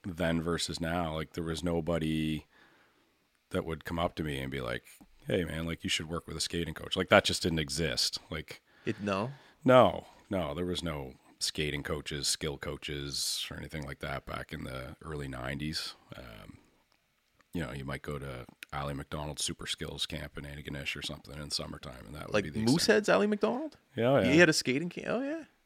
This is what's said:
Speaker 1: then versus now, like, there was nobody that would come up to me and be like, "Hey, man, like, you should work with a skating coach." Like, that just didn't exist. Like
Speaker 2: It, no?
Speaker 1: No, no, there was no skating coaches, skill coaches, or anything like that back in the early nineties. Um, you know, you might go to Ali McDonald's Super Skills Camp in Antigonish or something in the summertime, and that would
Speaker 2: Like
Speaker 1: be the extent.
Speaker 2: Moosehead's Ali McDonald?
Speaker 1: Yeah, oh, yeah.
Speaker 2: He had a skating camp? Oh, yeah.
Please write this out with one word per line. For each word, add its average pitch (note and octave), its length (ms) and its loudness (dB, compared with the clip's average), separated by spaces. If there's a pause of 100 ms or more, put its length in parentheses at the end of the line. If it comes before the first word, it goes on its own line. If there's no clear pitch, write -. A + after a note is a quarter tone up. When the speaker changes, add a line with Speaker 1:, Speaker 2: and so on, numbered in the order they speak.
Speaker 1:
then E2 360 2
versus E2 400 -2
now, E2 320 0
like, D#2 200 -6
there F2 100 -4
was D#2+ 200 -4
nobody D#2+ 840 0 (1080)
that F#2 140 0
would D#2+ 200 -6
come E2 140 -2
up F2 160 0
to E2+ 80 -2
me C#2+ 160 -2
and C2+ 120 -4
be C2+ 100 -4
like, A#1+ 220 -4 (440)
"Hey, G2 180 2
man, D#2 200 -4
like, E2 180 -4
you F#2 60 -2
should D#2+ 200 -2
work E2 180 -6
with D#2+ 100 -8
a D#2 40 -2
skating E2 320 -2
coach." - 220 -8
Like, F#2 140 0
that G2+ 160 12
just - 180 0
didn't E2 160 4
exist. D2 600 0 (100)
Like - 320 -8 (240)
Speaker 2:
It, G2+ 160 -2
no? G2+ 300 0 (320)
Speaker 1:
No, B2 420 8 (240)
no, E2+ 240 0
there F2 120 -2
was F2+ 180 -2
no C#2+ 300 -4 (260)
skating C#2+ 440 -2
coaches, D2 440 -4
skill D2 300 -2
coaches, C#2+ 920 -4
or - 60 -10
anything D2+ 260 -8
like C#2 160 -10
that C#2 260 -6
back - 260 -8
in D2+ 120 -10
the C2 400 -8
early D2+ 240 -6
nineties. C2+ 680 -4 (220)
Um, G#1+ 400 -16 (960)
you E2+ 120 -2
know, A#1+ 60 -6
you C#2 140 -8
might C2+ 160 -6
go D2 180 -6
to C2 260 -10 (280)
Ali C#2+ 200 -4
McDonald's D2 500 -6
Super - 240 -6
Skills D2+ 380 -6
Camp D2+ 320 -8
in D2 60 -8
Antigonish C#2+ 520 -8
or D2 60 -10
something C#2+ 380 -10
in D2 100 -8
the - 60 -4
summertime, D2 520 -8
and C#2+ 80 -12
that D2+ 120 -10
would - 60 -4
Speaker 2:
Like G#2 120 4
Speaker 1:
be D#2 40 -6
the F2+ 140 -2
extent. C3+ 180 6
Speaker 2:
Moosehead's G#3+ 280 4
Ali G3 180 6
McDonald? A3+ 500 -2 (180)
Speaker 1:
Yeah, A#2 140 4
oh, C#3 100 8
yeah. G#2+ 120 6
Speaker 2:
He D#3 80 10
had E3+ 100 12
a D3+ 40 8
skating D3 360 0
camp? - 200 -8
Oh, A3+ 120 0
yeah. D4 220 -4 (220)